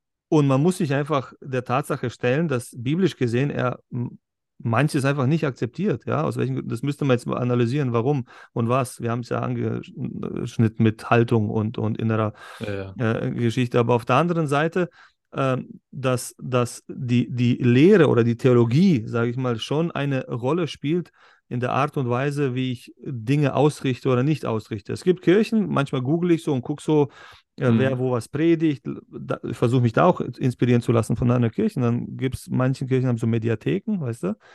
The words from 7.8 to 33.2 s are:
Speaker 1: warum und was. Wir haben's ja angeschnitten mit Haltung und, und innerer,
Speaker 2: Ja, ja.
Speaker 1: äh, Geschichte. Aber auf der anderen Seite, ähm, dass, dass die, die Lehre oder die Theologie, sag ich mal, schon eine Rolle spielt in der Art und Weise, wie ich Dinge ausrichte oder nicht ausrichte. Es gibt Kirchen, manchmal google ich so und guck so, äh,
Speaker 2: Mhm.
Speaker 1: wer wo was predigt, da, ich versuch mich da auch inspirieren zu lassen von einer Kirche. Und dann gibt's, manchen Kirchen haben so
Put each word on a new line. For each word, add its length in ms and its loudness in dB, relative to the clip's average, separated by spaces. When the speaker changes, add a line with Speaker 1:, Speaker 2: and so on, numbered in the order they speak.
Speaker 1:
warum 340 0
und 160 -2
was. 320 -2
Wir 100 -4
haben's 180 -6
ja 120 -2
angeschnitten 1400 -2
mit 280 0
Haltung 400 4
und, 280 -2
und 200 -2
innerer, 360 -2
Speaker 2:
Ja, 360 -8
ja. 240 0
Speaker 1:
äh, 120 -4
Geschichte. 460 0
Aber 160 2
auf 100 0
der 120 2
anderen 300 0
Seite, 420 0
ähm, 460 -4
dass, 480 -4
dass 500 -2
die, 420 0
die 260 2
Lehre 520 6
oder 160 4
die 120 0
Theologie, 720 4
sag 220 -2
ich 80 -6
mal, 220 -2
schon 320 -2
eine 380 -4
Rolle 380 -2
spielt 440 -4
in 120 -4
der 120 -2
Art 240 -2
und 120 -2
Weise, 460 -2
wie 180 -4
ich 260 -14
Dinge 560 -2
ausrichte 540 0
oder 140 2
nicht 240 0
ausrichte. 460 -6
Es 120 -8
gibt 180 2
Kirchen, 460 2
manchmal 320 0
google 300 0
ich 140 2
so 80 0
und 100 0
guck 180 -6
so, 280 2
äh, 120 2
Speaker 2:
Mhm. 80 6
Speaker 1:
wer 200 2
wo 140 0
was 160 -4
predigt, 580 0
da, 320 -8
ich 140 -6
versuch 260 2
mich 100 4
da 120 4
auch 160 4
inspirieren 600 0
zu 120 -2
lassen 240 2
von 140 0
einer 200 2
Kirche. 280 -2
Und 40 0
dann 340 -2
gibt's, 340 -6
manchen 380 -2
Kirchen 200 0
haben 100 0
so 80 -2